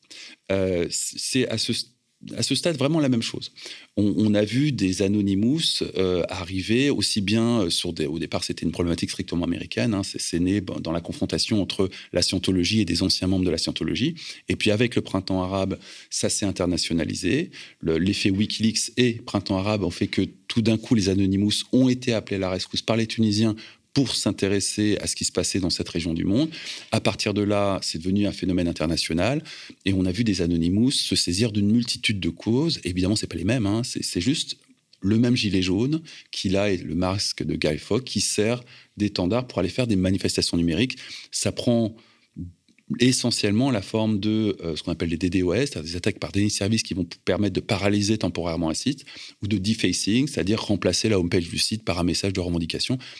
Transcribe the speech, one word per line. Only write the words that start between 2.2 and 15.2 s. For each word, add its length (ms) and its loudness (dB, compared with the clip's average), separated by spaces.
à 80 -4
ce 140 0
stade 200 0
vraiment 220 2
la 100 2
même 140 2
chose. 300 -8
On, 200 4
on 180 4
a 100 4
vu 280 2
des 300 2
Anonymous, 800 2
euh, 320 2
arriver 600 0
aussi 300 0
bien, 400 2
euh, 100 2
sur 220 -2
des, 140 -2
au 120 -4
départ 240 -4
c'était 220 -6
une 80 0
problématique 380 -2
strictement 340 -4
américaine, 500 -2
hein, 80 -2
c'est, 180 -8
c'est 200 -2
né, 200 2
ben, 200 -6
dans 100 -6
la 100 -2
confrontation 600 0
entre 260 0
la 100 2
scientologie 580 2
et 40 4
des 200 0
anciens 240 0
membres 160 4
de 60 2
la 80 0
scientologie. 580 -2
Et 80 0
puis 160 2
avec 240 2
le 60 2
printemps 400 -2